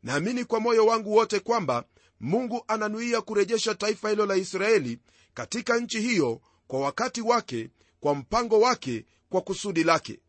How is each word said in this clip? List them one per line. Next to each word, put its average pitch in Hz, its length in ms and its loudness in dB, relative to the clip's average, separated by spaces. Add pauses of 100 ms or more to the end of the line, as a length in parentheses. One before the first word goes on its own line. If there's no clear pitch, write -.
Naamini 175 420 -2
kwa 226 160 -2
moyo 226 260 4
wangu 220 260 2
wote 214 280 4
kwamba 143 440 -2 (360)
Mungu 226 480 -2
ananuia 220 520 -2
kurejesha 214 540 0
taifa 214 360 -2
hilo 208 160 2
la 196 100 2
Israeli 185 640 0 (360)
katika 233 440 -2
nchi 233 220 -4
hiyo 165 400 0 (260)
kwa 135 140 -4
wakati 233 400 -2
wake, 214 500 -2 (300)
kwa 147 140 2
mpango 220 460 0
wake, 135 440 0 (240)
kwa 185 120 0
kusudi 180 440 -2
lake. 160 440 0